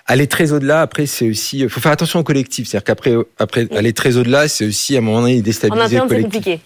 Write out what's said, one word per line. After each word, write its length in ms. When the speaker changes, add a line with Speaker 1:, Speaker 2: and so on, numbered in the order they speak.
Speaker 1:
Aller 200
très 260
au-delà, 280
après 260
c'est 220
aussi, 400
faut 120
faire 120
attention 280
au 40
collectif. 420
C'est-à-dire 180
qu'après, 260
euh, 180
après 320
Speaker 2:
Oui. 60
Speaker 1:
aller 160
très 240
au-delà, 320
c'est 160
aussi 320
à 20
un 40
moment 180
donné 220
déstabiliser 580
Speaker 2:
En 40
interne, 40
Speaker 1:
le 0
Speaker 2:
c'est 140
Speaker 1:
collectif. 220
Speaker 2:
compliqué. 220